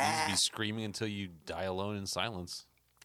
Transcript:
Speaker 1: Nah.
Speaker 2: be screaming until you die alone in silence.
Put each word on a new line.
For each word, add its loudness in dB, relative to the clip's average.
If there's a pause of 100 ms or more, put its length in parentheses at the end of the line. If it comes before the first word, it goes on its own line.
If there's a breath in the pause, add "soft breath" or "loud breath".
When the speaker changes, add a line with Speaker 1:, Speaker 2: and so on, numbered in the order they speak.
(260)
Speaker 1:
Nah. -
Speaker 2:
be 2
screaming 2
until -2
you -2 (180)
die -2
alone 0
in -2
silence. -2 (380)